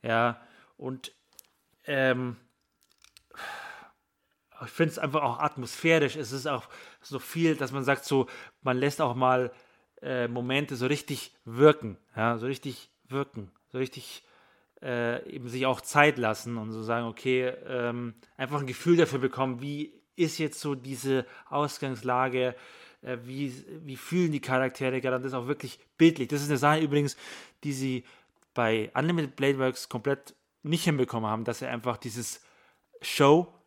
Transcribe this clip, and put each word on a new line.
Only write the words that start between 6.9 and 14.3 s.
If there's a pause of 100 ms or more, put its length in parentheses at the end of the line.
so
viel,
dass
man
sagt
so, (360)
man
lässt
auch
mal, (480)
äh,
Momente
so
richtig (100)
wirken, (180)
ja,
so
richtig (180)
wirken, (220)
so
richtig, (600)